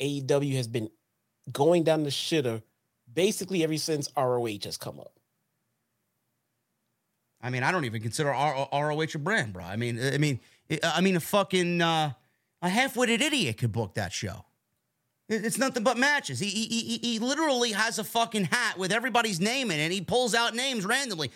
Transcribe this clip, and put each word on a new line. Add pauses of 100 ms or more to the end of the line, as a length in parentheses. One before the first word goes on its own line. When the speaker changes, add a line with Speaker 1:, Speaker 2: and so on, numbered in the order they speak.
Speaker 1:
A
E
W
has
been (640)
going
down
the
shitter (500)
basically
ever
since
R
O
H
has
come
up. (2250)
Speaker 2:
I
mean,
I
don't
even
consider
R-,
R
O
H
a
brand,
bro.
I
mean,
I
mean, (420)
I
mean,
a
fucking,
uh, (480)
a
half-witted
idiot
could
book
that
show. (840)
It,
it's
nothing
but
matches.
He,
he,
he,
he
literally
has
a
fucking
hat
with
everybody's
name
in
it,
and
he
pulls
out
names
randomly.